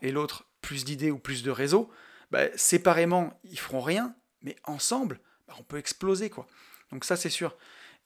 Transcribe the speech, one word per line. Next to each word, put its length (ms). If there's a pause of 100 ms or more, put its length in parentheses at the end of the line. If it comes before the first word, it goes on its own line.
et 100
l'autre 340 (140)
plus 240
d'idées 260
ou 80
plus 240
de 80
réseau, 400 (400)
ben, 260
séparément, 880
ils 140
feront 220
rien, 340 (280)
mais 220
ensemble, 560 (280)
ben, 100
on 60
peut 140
exploser, 520
quoi. 160 (460)
Donc 120
ça, 120
c'est 140
sûr. 260 (500)